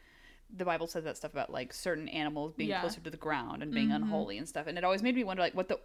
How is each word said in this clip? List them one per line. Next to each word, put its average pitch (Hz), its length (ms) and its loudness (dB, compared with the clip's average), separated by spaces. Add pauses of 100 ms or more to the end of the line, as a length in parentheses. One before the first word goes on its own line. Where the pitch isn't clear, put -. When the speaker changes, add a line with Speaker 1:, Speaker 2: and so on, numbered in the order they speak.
(520)
Speaker 1:
the 185 120 -4
Bible 165 240 2
says 160 160 -4
that 151 120 -6
stuff 151 160 -8
about, 139 200 -2
like, 127 200 -6
certain 156 360 -2
animals 151 460 -2
being 208 160 0
Speaker 2:
Yeah. 190 100 0
Speaker 1:
closer 170 200 -2
to 160 100 -8
the 156 60 -10
ground 143 460 -2
and 151 100 -6
being 175 160 4
Speaker 2:
Mm-hmm. - 140 4
Speaker 1:
unholy - 360 0
and 165 100 -8
stuff, 151 180 -4
and 165 100 -4
it 175 80 -4
always 190 180 6
made 247 120 6
me 254 100 4
wonder, 185 180 2
like, 175 120 4
what 185 140 2
the - 160 0